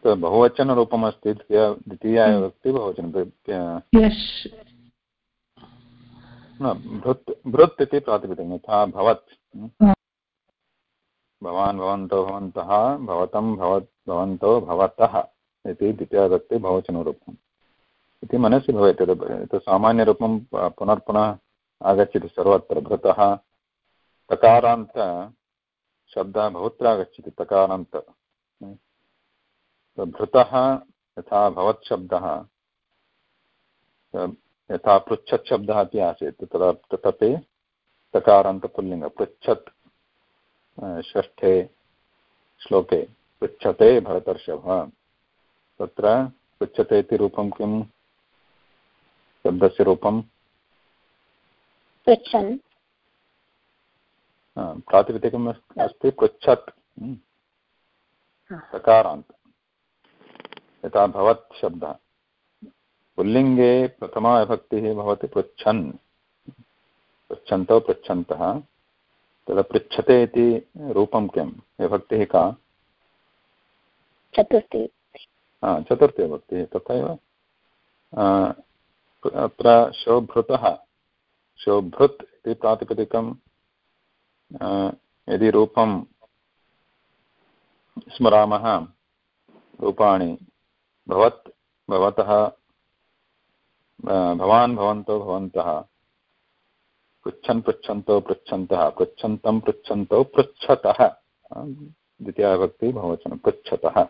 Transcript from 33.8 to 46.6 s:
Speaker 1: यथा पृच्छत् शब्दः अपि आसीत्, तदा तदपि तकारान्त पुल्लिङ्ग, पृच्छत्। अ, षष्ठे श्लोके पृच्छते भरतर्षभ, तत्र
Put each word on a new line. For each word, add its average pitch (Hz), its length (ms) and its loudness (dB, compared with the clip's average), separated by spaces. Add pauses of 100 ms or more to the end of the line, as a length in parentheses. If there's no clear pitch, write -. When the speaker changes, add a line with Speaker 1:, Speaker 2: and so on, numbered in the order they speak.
Speaker 1:
यथा 98 280 4
पृच्छत् - 500 -4
शब्दः 104 320 -2
अपि 98 180 -4
आसीत्, 85 460 -6
तदा 87 280 0
तदपि 107 760 -2 (680)
तकारान्त 98 520 4
पुल्लिङ्ग, 92 380 -8
पृच्छत्। - 640 -6 (1160)
अ, 87 160 -12
षष्ठे 92 680 0 (880)
श्लोके 92 420 0 (380)
पृच्छते 110 600 4
भरतर्षभ, 90 920 -6 (840)
तत्र 110 460 0 (360)